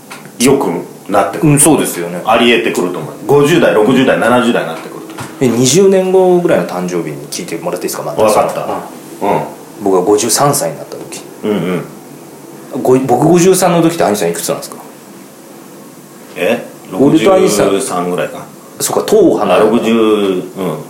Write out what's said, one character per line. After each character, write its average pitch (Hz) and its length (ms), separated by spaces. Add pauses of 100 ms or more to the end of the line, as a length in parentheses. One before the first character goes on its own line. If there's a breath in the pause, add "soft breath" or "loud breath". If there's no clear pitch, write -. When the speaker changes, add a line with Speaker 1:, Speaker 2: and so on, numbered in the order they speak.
(400)
Speaker 1:
良 - 200
く - 80 (420)
な 98 200
っ - 20
て - 80
く 165 80
る。 147 60
Speaker 2:
う - 20
ん、 139 40
そ 156 180
う - 20
で 90 80
す - 120
よ 85 100
ね。 87 160
Speaker 1:
あ 113 120
り 120 140
え 113 100
て - 100
く - 100
る 87 100
と 82 80
思 76 100
う。 - 40 (120)
五 143 220
十 170 120
代、 113 140
六 107 180
十 127 140
代、 98 140
七 120 260
十 117 80
代 87 80
に - 80
な - 60
っ - 20
て - 120
く - 100
る - 80
と。 - 80 (260)
Speaker 2:
え、 135 60
二 117 180
十 180 240
年 185 220
後 185 280
ぐ 175 80
ら 160 100
い - 20
の - 80
誕 90 200
生 87 160
日 76 120
に 71 120
聞 - 160
い - 20
て 82 120
も 85 140
ら 90 60
っ - 20
て - 80
い - 20
い - 0
で - 0
す - 80
か、 - 60
ま 76 100
た。 92 100
Speaker 1:
わ 110 80
か 110 160
っ - 60
た。 - 120 (600)
Speaker 2:
う 101 40
ん。 - 20
Speaker 1:
う 85 80
ん。 73 40 (400)
Speaker 2:
僕 95 120
が 90 80
五 104 140
十 113 120
三 143 240
歳 - 180
に - 60
な - 60
っ - 40
た - 80
時。 - 260 (220)
Speaker 1:
う - 40
ん 107 40
う - 1300
ん。 113 40
Speaker 2:
ご、 127 160
僕 135 280
五 175 120
十 185 140
三 180 180
の 170 100
時 165 140
っ - 20
て - 60
兄 - 120
さ - 100
ん 85 60
い - 20
く - 80
つ - 80
な - 60
ん - 20
で - 60
す - 80
か？ - 60 (1600)
Speaker 1:
え？ 98 300 (280)
Speaker 2:
俺 147 260
と 190 140
兄 185 160
さ - 140
ん。 - 40
Speaker 1:
六 98 120
十 87 60
三 90 240
ぐ 87 80
ら 80 80
い - 40
か。 - 140 (360)
Speaker 2:
そ - 140
う - 40
か、 - 80
党 214 180
派 143 220
な - 140
の。 107 80
Speaker 1:
あ、 110 40
六 113 120
十、 113 100
う 113 40 (400)
ん、 87 60 (460)